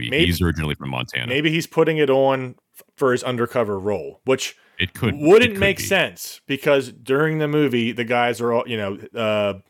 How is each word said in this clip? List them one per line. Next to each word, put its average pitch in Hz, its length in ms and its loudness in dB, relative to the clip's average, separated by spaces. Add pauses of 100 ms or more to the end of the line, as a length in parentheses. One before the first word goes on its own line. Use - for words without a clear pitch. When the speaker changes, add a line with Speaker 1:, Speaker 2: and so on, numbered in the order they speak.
Speaker 1:
movie. 110 40 -8
Speaker 2:
maybe 151 160 0
Speaker 1:
He's 85 140 0
originally 80 340 0
from 69 140 -10
Montana. 62 380 -6
Speaker 2:
Maybe 151 240 -2
he's 160 160 -2
putting 160 320 0
it 147 100 4
on 131 460 2 (200)
f-, - 80 -20 (140)
for 127 160 2
his 131 100 0
undercover 117 560 -2
role, 92 460 -6
which - 320 0 (220)
Speaker 1:
It - 160 -4
could, - 240 -2
Speaker 2:
wouldn't 214 320 6
Speaker 1:
it 202 40 -8
could 196 60 -6
Speaker 2:
make 196 160 2
Speaker 1:
be. - 60 -8
Speaker 2:
sense 147 640 -2
because 139 460 0
during 147 480 0
the 151 80 0
movie, 123 440 2
the 117 120 -4
guys 120 360 0
are 120 140 0
all, 120 120 0
you 117 120 -4
know, 101 200 -6 (160)
uh, 104 440 -2 (120)